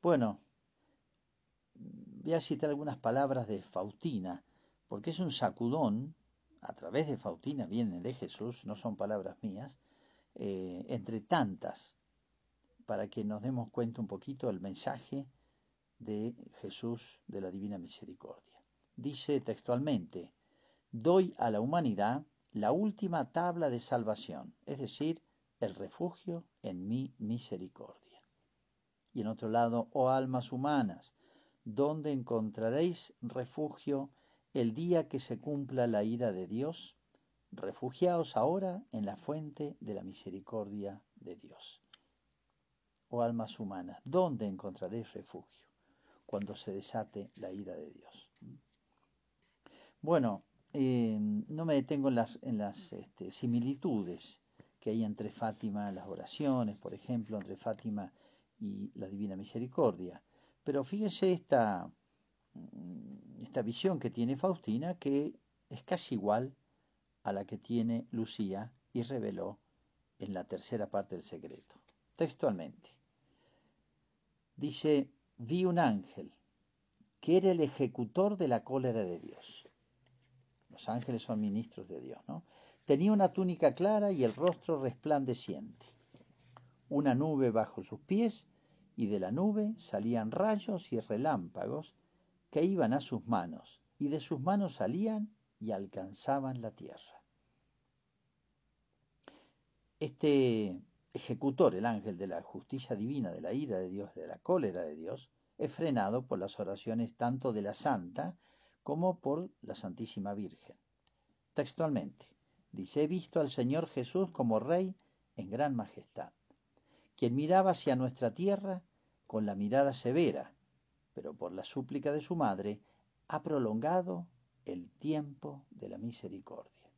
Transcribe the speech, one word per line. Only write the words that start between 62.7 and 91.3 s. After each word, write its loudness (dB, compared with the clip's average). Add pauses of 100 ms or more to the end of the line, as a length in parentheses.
esta -4
visión 0
que -2
tiene 0
Faustina, 0
que 0 (300)
es -14
casi -2
igual 2 (680)
a 0
la -2
que -10
tiene 0
Lucía -4 (200)
y -2
reveló -4 (580)
en -6
la -4
tercera -6
parte -2
del -8
secreto. -16 (400)
Textualmente, -2 (1700)
dice: 2 (260)
"Vi 2
un 6
ángel 2 (880)
que 6
era 6
el 4
ejecutor 2
de 2
la 4
cólera 0
de -2
Dios". -16 (1000)
Los -12
ángeles -2
son -2
ministros -2
de -10
Dios, -12
¿no? -8 (400)
"Tenía 6
una 6
túnica 4
clara 4
y 2
el 6
rostro 2
resplandeciente. -2 (1000)
Una 4
nube 4
bajo 0
sus -10
pies, 2 (500)
y 0
de 2
la 0
nube 2
salían 0
rayos 0
y 0
relámpagos -2 (540)